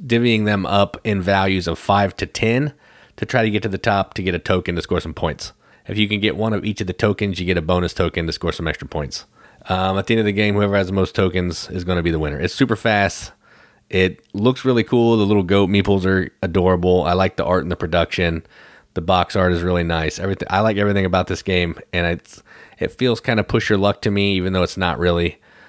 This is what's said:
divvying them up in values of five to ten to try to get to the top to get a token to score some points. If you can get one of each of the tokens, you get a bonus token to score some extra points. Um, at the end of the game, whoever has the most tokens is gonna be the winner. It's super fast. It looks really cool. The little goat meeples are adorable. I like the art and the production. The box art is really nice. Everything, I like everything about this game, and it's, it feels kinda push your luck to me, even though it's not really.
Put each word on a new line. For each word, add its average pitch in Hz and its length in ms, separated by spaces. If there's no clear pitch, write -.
divvying 117 400
them 101 220
up 101 380
in 101 180
values 95 440
of 82 120
five 101 400
to 92 80
ten 123 480
to - 80
try 123 200
to 110 60
get 104 120
to 113 60
the 95 100
top 98 360
to 101 80
get 90 120
a 87 40
token 90 380
to 82 60
score 90 180
some 78 140
points. - 380
If 101 100
you 107 120
can 104 120
get 95 160
one 110 160
of 104 140
each 104 160
of 98 40
the 92 60
tokens, 98 480
you 90 60
get 90 100
a 85 60
bonus 87 320
token 85 320
to 82 60
score 85 200
some 80 160
extra - 180
points. - 380
Um, 95 300
at 95 80
the 117 80
end 113 60
of 107 60
the 104 60
game, 104 220
whoever 101 220
has 98 120
the 95 40
most 95 220
tokens 90 560
is 90 140
gonna 87 180
be 82 80
the 80 80
winner. 73 220
It's 90 140
super 117 220
fast. 101 560
It 92 320
looks 117 300
really 123 200
cool. 117 320
The 107 100
little 101 180
goat 98 260
meeples 98 340
are 95 260
adorable. 90 640
I 82 80
like 95 240
the - 80
art 87 180
and 80 80
the 85 60
production. 85 680
The - 60
box 90 360
art 92 160
is 85 100
really 87 220
nice. 82 340
Everything, 95 320
I 95 100
like 110 180
everything 101 260
about 92 240
this 90 140
game, 87 360
and 87 140
it's, - 360
it - 120
feels 120 280
kinda 110 240
push - 260
your 104 80
luck 101 240
to 110 80
me, 101 240
even 92 180
though 92 120
it's - 120
not 87 220
really. 87 400